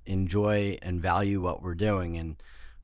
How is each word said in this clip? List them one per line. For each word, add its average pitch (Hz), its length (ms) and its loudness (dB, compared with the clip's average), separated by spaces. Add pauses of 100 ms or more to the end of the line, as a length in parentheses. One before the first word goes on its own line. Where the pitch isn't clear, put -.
enjoy 101 760 2
and 90 180 -2
value 95 400 2
what 87 220 -2
we're 87 140 -4
doing. 92 400 2
And 82 260 -6 (420)